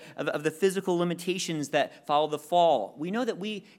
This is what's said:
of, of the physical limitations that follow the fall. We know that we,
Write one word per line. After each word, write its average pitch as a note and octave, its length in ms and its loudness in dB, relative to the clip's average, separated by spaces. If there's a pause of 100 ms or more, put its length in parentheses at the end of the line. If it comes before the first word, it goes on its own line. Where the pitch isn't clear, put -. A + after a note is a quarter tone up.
(180)
of, D3 100 -2
of D3+ 140 -2
the D#3 80 2
physical F#3 480 2
limitations F3 720 -2
that - 360 -2
follow D3+ 220 2
the D3 100 -4
fall. D#3 600 2
We E3 120 -6
know A#3 140 -2
that G#3+ 140 -4
we, G#3 260 -8 (140)